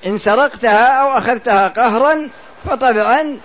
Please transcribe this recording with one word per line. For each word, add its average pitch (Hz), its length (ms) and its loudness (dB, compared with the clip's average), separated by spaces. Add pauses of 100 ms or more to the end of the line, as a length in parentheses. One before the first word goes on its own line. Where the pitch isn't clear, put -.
إن 196 120 -4
سرقتها 220 680 2
أو 269 320 2
أخذتها 208 500 0
قهرا 254 600 0 (360)
فطبعًا 247 800 -2